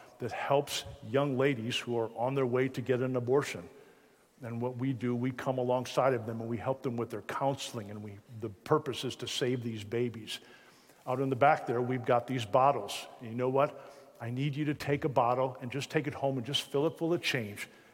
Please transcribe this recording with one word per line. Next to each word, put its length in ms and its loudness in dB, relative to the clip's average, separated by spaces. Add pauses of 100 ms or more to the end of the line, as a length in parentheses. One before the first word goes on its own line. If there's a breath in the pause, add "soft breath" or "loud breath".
(200 loud breath)
that 120 -4
helps 520 0 (240)
young 300 0
ladies 400 2
who 200 -2
are 200 0
on 180 0
their 100 4
way 220 4
to 140 -6
get 200 2
an 140 0
abortion. 520 2 (760 loud breath)
And 200 -6
what 140 -2
we 160 0
do, 240 0
we 160 0
come 260 -2
alongside 560 4
of 120 0
them 160 -4
and 80 -4
we 80 -2
help 260 -4
them 140 -2
with 120 -2
their 120 -6
counseling. 680 -2
And 120 -10
we, 160 -12 (220)
the 80 -2
purpose 560 0
is 120 -4
to 100 -8
save 360 0
these 220 -6
babies. 540 -4 (680 loud breath)
Out 140 0
in 80 0
the 80 0
back 280 6
there, 160 0
we've 220 -2
got 240 4
these 160 -2
bottles. 640 2 (140)
And 80 -10
you 60 -6
know 140 0
what? 400 2 (300 loud breath)
I 100 -8
need 260 -2
you 100 -2
to 80 0
take 320 -2
a 40 0
bottle 520 2
and 100 -8
just 180 -4
take 180 0
it 60 -2
home 240 0
and 80 -4
just 180 -2
fill 240 2
it 100 -4
full 160 0
of 80 0
change 480 -4 (240 loud breath)